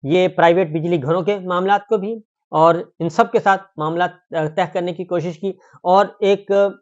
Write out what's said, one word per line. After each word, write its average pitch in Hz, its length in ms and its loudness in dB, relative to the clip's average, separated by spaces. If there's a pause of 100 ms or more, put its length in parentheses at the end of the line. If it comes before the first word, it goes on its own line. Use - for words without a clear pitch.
ये 180 220 2
प्राइवेट 170 460 2
बिजली 170 240 -2
घरों 160 260 -2
के 190 240 -4
मामलात 190 420 0
को 220 80 0
भी 214 260 -6 (280)
और 165 500 2
इन 165 80 -4
सब 226 220 0
के 220 80 0
साथ 190 180 2 (220)
मामला, 165 260 -2
अ, 175 140 -10 (160)
तय 156 380 -4
करने 180 200 -4
की 180 100 -10
कोशिश 175 340 -6
की 196 220 -8 (260)
और 190 380 2
एक 196 580 0